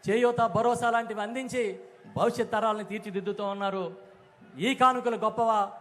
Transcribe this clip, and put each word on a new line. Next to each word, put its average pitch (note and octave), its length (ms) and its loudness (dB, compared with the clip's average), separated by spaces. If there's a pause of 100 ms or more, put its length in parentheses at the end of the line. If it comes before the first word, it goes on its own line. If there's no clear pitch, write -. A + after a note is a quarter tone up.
చేయూత, A#3+ 320 4
భరోసా A#3 480 2
లాంటివి A3+ 320 -2
అందించి A#3 640 -4 (340)
భవిష్యత్ A#3 340 0
తరాలని G#3+ 320 0
తీర్చిదిద్దుతూ G3+ 640 -6
ఉన్నారు. G3 520 -4 (600)
ఈ A3+ 180 0
కానుకలు B3 400 4
గొప్పవా G#3+ 640 2